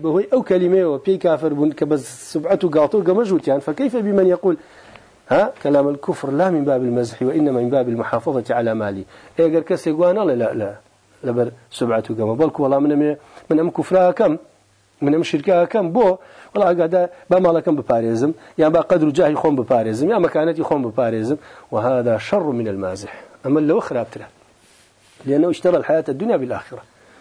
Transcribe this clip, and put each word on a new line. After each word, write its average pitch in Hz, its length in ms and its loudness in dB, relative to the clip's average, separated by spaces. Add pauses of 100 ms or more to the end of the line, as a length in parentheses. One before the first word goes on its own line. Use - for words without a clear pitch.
بەهۆی 170 280 0
ئەو 262 180 2
کەلیمەیەوە 180 560 2
پێی 190 180 0
کافر 156 320 0
بوون 151 220 2
کە 165 120 -2
بە 151 60 2 (360)
سوبعەت 180 320 0
و 175 100 0
گاڵتە 156 200 2
و 202 140 0
گەمەژ 202 240 2
وتیان، 170 280 0
فكيف 254 360 -4
بمن 202 300 0
يقول، 180 300 2 (760)
ها، 180 220 2 (100)
كلام 143 260 2
الكفر 143 420 -6
لا 170 200 0
من 151 140 0
باب 131 180 0
المزح 120 400 -2
وإنما 139 380 0
من 120 100 0
باب 131 180 0
المحافظة 117 680 -2
على 113 200 0
مالي. 101 300 -6 (340)
ئەگەر 165 300 2
کەسێک 165 320 -2
وانە 180 280 2
لە، 135 120 2
لە، 110 80 0 (120)
لە، 101 100 -4 (560)
لەبەر 120 220 -2 (300)
سوبعەت 113 320 -2
و 117 80 -4
گەمە، 110 220 -2
بەڵکو 156 240 0
وەڵام 135 220 2
منەمێ، 147 260 2 (380)
من 160 100 2
ئەم 170 160 0
کوفرە 185 320 2
ئەکەم، 180 240 2 (720)
من 143 100 2
ئەم 165 160 0
شرکە 160 320 0
ئەکەم، 185 320 0
بۆ 233 120 4 (460)
وەڵا - 180 2
ئەگادا 175 320 2 (280)
با 175 140 4
ماڵەکەم 170 360 2
بپارێزم، 117 520 0 (260)
یان 156 140 4
با 165 80 4 (100)
قەدر 175 140 4
و 151 60 4
جاهی 151 320 2
خۆم 156 180 2
بپارێزم، 113 520 0
یا 226 120 0
مەکانەتی 160 440 -2
خۆم 147 180 -2
بپارێزم، 113 520 -2 (340)
وهذا 120 460 0
شر 196 280 -2 (120)
من 113 100 -4
المازح. 98 440 -8 (320)
ئەمە 143 240 2
لەوە 160 180 2
خراپترە. 117 400 -8 (1000)
لأنه 147 220 2
اشترى 175 280 2
الحياة 151 320 0
الدنيا 180 280 -2
بالآخرة. 123 460 -8 (380)